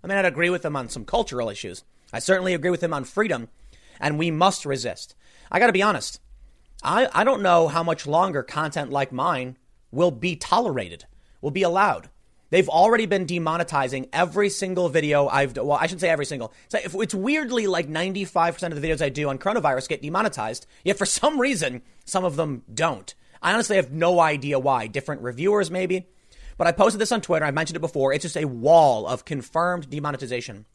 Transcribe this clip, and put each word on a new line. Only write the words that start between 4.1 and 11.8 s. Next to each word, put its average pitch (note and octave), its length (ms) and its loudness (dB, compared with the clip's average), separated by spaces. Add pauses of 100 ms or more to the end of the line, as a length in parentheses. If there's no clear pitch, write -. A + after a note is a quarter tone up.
we E3 140 0
must F3 340 2
resist. B2 500 -6 (360)
I F3+ 80 2
gotta A3+ 140 6
be F#3+ 100 2
honest. F#3+ 360 0 (640)
I, A3+ 300 2
I C4 100 4
don't B3+ 180 2
know F3 260 6
how E3 160 0
much D#3+ 240 -2
longer D#3 360 2
content D3 480 -4
like C#3 200 -2
mine B2+ 460 -2 (340)
will E3 200 2
be D#3 240 -4
tolerated, C3 680 -2 (340)
will D3 120 -4
be F#3+ 120 0
allowed. F3 460 2 (400)